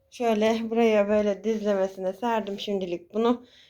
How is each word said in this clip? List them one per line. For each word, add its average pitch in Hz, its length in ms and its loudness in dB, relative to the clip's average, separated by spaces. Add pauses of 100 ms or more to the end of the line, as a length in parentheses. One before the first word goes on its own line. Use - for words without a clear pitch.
(100)
Şöyle 226 600 0
buraya 220 380 4
böyle 208 360 0
dizlemesine 196 680 -2
serdim 202 480 -4
şimdilik 185 540 -6
bunu. 233 320 0 (240)